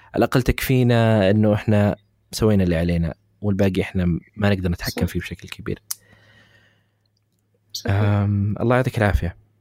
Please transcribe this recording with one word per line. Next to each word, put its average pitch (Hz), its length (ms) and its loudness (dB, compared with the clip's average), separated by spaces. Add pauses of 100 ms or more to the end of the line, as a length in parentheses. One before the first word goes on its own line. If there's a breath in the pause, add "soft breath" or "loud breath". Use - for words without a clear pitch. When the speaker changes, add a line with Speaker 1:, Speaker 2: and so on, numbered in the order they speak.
(180 soft breath)
Speaker 1:
الأقل 120 240 2
تكفينا 117 880 2
أنه 107 240 4
إحنا 104 420 2 (360)
سوينا 104 320 2
اللي 87 120 2
علينا، 85 380 -2 (280)
والباقي 98 400 0
إحنا 87 380 -2 (160)
ما 101 140 -2
نقدر 92 200 -2
نتحكم - 380 -4
Speaker 2:
صح. - 60 -10
Speaker 1:
فيه 87 60 -4
بشكل - 280 -12
كبير. - 320 -10 (1900 loud breath)
Speaker 2:
صحيح. - 220 -4
Speaker 1:
آم، 101 640 0
الله 120 160 2
يعطيك 127 220 0
العافية. 101 380 0 (260)